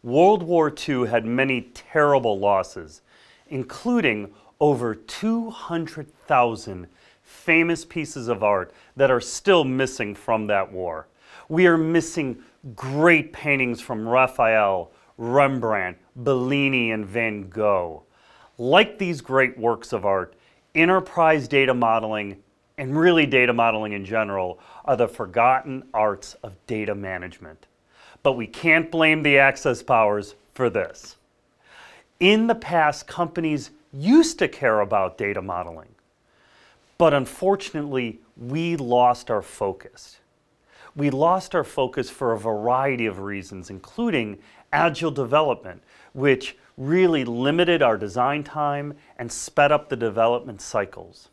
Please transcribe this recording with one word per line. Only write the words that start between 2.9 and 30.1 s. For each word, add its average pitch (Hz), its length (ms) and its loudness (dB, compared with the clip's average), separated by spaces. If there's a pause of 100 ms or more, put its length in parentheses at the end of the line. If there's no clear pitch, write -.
including 131 840 -2 (280)
over 120 340 2
two 226 560 -6
hundred 165 640 -10 (140)
thousand 110 600 0 (360)
famous 165 640 0
pieces 135 440 -8
of 107 160 0
art 98 280 2 (240)
that 135 140 4
are 120 100 4
still 175 440 2
missing 127 500 -4
from 110 320 -2
that 98 240 -2
war. 87 380 -10 (400)
We 170 180 4
are 170 100 6
missing 160 680 -2 (340)
great 147 560 2
paintings 131 480 -2
from 113 280 -8
Raphael, 113 840 2 (240)
Rembrandt, 117 840 0 (160)
Bellini, 127 800 -2
and 110 120 -6
Van 104 440 -6
Gogh. 90 560 -2 (520)
Like 170 420 2
these 175 220 -4
great 131 380 0
works 113 340 -4
of 101 140 -4
art, 95 280 -2 (420)
enterprise 165 720 2
data 135 260 2
modeling, 110 680 -2 (360)
and 131 200 -6
really 165 300 4
data 123 260 4
modeling 110 420 0
in 98 100 -8
general, 98 560 -4 (240)
are 135 120 0
the 113 120 2
forgotten 123 760 -2 (100)
arts 107 420 -2 (100)
of 98 100 -16 (140)
data 107 260 -4
management. 90 720 -14 (580)
But 139 80 2
we 120 160 -6
can't 160 420 0
blame 156 320 2
the 143 160 6
access 135 440 2
powers 104 520 0 (180)